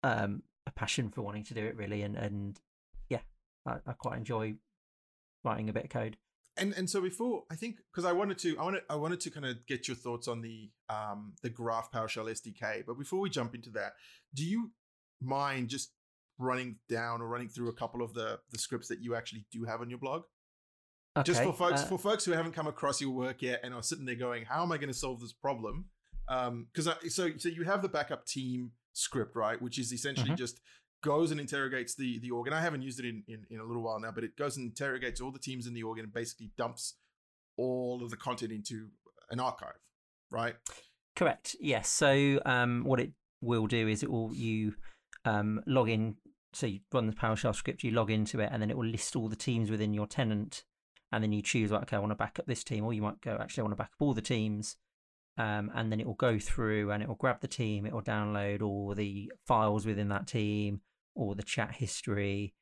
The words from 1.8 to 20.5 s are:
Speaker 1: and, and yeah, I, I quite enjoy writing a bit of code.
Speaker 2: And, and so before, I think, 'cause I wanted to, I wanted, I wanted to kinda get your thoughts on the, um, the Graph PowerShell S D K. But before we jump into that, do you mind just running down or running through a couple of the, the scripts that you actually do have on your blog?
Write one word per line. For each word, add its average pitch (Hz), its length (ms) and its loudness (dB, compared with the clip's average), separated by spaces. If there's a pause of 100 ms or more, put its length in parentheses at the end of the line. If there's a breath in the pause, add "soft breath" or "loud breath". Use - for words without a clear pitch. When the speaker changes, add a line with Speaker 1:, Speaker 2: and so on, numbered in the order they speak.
Speaker 1:
and, 104 140 -2
and 101 440 -4 (500)
yeah, 117 120 0 (460)
I, 123 180 -2
I 120 80 -6
quite - 240 -4
enjoy 110 380 -2 (880)
writing 110 260 0
a 107 40 -4
bit 113 100 0
of - 80 -8
code. 110 260 -2 (400)
Speaker 2:
And, 196 160 2
and 185 160 0
so 202 120 2
before, 196 480 0
I 160 60 -8
think, 226 220 -6 (160)
'cause 175 100 -2
I 175 80 4
wanted 196 280 4
to, 165 180 2
I 147 60 -2
wanted, 185 260 0
I 151 60 -2
wanted 165 260 0
to 165 100 -4
kinda 135 240 -4 (120)
get 123 200 -4
your 131 80 -2
thoughts 120 320 -4
on 117 140 -2
the, 110 280 -12 (200)
um, 107 440 -4 (100)
the 123 60 -2
Graph 113 420 -2
PowerShell 110 380 -2
S 113 120 -6
D 113 100 -12
K. 107 340 -4
But 120 140 -8
before 185 200 -2
we 196 100 2
jump 123 260 -2
into 117 160 -12
that, 104 220 -4 (400 loud breath)
do 139 100 -4
you 226 280 0 (500)
mind 135 480 0
just 135 240 -6 (440)
running 127 400 -2 (120)
down 117 320 -2
or 117 60 -6
running 120 200 -4
through 117 220 -4
a 113 40 -4
couple 120 280 -4
of 110 120 -4
the, 110 260 -4 (120)
the 113 60 -10
scripts - 320 -4
that 98 120 -6
you 117 140 -2
actually 110 360 -8
do 117 120 -6
have 113 180 -4
on 120 80 -8
your 123 100 -10
blog? 135 240 -4 (1000)